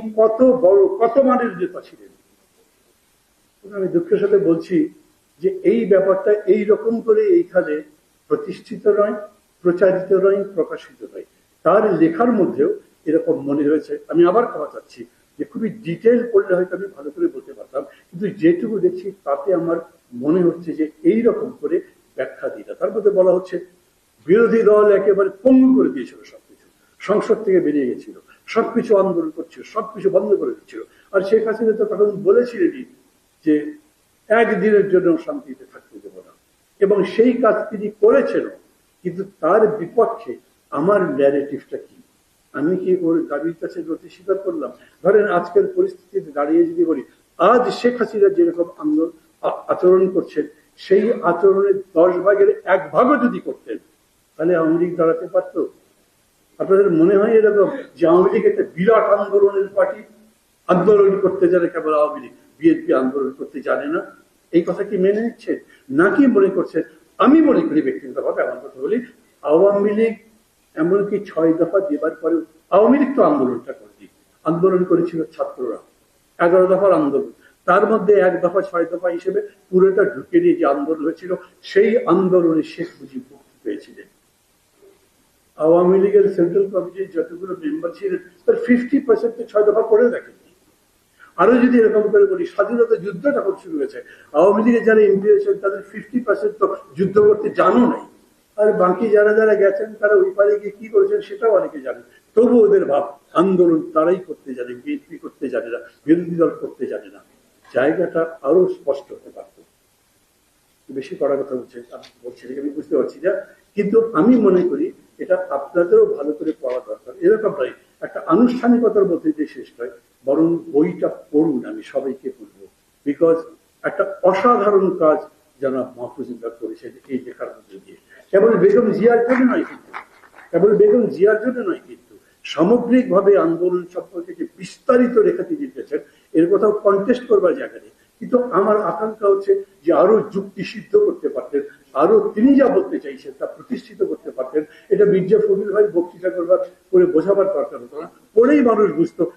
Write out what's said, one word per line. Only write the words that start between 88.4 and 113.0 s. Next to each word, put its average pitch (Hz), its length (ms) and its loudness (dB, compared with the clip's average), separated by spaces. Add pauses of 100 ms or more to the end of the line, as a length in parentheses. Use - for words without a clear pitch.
তার - 200 2
ফিফটি 247 320 0 (100)
পার্সেন্ট 226 320 0
তো - 120 -12
ছয় 208 180 2
দফা 214 140 2 (100)
করে 220 120 4 (100)
দেখেননি। - 360 -16 (920)
আরো 214 100 6 (100)
যদি 247 200 4
এরকম 214 300 2
করে 202 200 6
বলি, 170 120 -4 (100)
স্বাধীনতা 226 500 0
যুদ্ধ 190 200 -10 (140)
যখন 190 240 -4
শুরু 165 180 -12
হয়েছে, 127 180 -8 (400)
আওয়ামী 202 280 4
লীগের 240 220 2
যারা 220 200 6
এমপি 196 240 2
হয়েছেন, 202 220 2 (100)
তাদের 196 260 -4
ফিফটি - 360 -10
পার্সেন্ট 208 340 -2
তো 196 60 2 (320)
যুদ্ধ 190 180 -2 (120)
করতে - 200 0 (120)
জানো 220 220 4 (100)
নাই। - 140 -10 (540)
আর 214 80 4 (140)
বাকি 185 240 0 (100)
যারা 208 220 4
যারা 214 240 4
গেছেন, 196 260 0 (120)
তারা 208 220 2
ওই 190 160 0
পারে 208 220 2
গিয়ে 202 180 -10
কি 220 160 -18
করেছেন, 202 340 2
সেটাও 214 300 -2
অনেকে 156 280 -4
জানে। 120 140 -10 (360)
তবু 247 200 4 (100)
ওদের 190 260 2
ভাব 143 120 0 (360)
আন্দোলন 175 400 2 (140)
তারাই 170 340 0
করতে 143 300 -16
জানে, 123 140 -12 (100)
বিএনপি 147 420 -12
করতে - 200 -14 (100)
জানে 117 200 -6
না, 120 40 -10 (280)
বিরোধী 170 360 0
দল 151 100 0 (100)
করতে 131 300 -12
জানে 104 220 -12
না। 95 60 -20 (540)
জায়গাটা 165 460 0 (280)
আরো 175 120 4 (160)
স্পষ্ট - 300 -6 (100)
হতে - 200 -20
পারত। - 200 -20 (1300)
বেশি 135 320 -12
কড়া 139 200 0
কথা 131 200 -8
বলছে, 120 180 -18 (160)
আমি 123 140 -20 (160)
বলছি 120 200 -18
না, 123 60 -16 (120)
আমি 147 160 -6
বুঝতে 151 200 -6
পারছি 101 260 -4